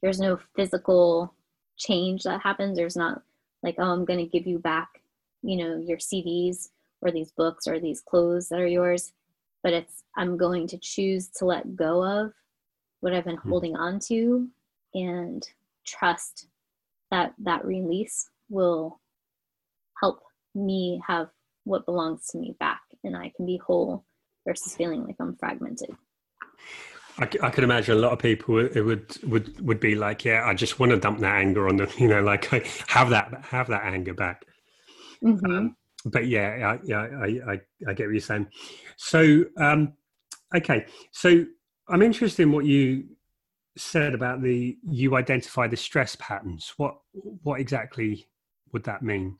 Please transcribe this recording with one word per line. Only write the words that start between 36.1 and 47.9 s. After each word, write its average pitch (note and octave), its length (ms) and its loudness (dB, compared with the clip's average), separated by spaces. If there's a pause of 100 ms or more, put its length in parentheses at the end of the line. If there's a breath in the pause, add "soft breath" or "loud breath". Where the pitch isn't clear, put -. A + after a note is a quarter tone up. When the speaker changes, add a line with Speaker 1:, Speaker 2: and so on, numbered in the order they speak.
Speaker 2:
yeah, A2 480 0
I, - 100 -6
yeah, G#2+ 180 -2
I, A#2+ 500 -4
I, G2 100 -4 (260)
I G2+ 60 -4
get G#2 140 -4
what G#2+ 60 -2
you're G#2+ 60 2
saying. G#2 280 -4 (500 loud breath)
So, D#3+ 480 6 (120)
um, D3+ 360 4 (640)
okay, D#3 320 0 (240 loud breath)
so E3+ 340 6 (420)
I'm F3+ 140 4
interested A3 400 4
in D3+ 100 6
what D3 140 2
you C3+ 400 4 (720)
said D3 380 0
about B2+ 260 -2
the, B2 420 0
you C3+ 320 0
identify B2+ 520 0
the A2 100 -4
stress - 380 -2
patterns. G2 640 -10
What, C#3+ 200 -4 (460)
what C#3+ 160 -4
exactly A2+ 680 -4 (440)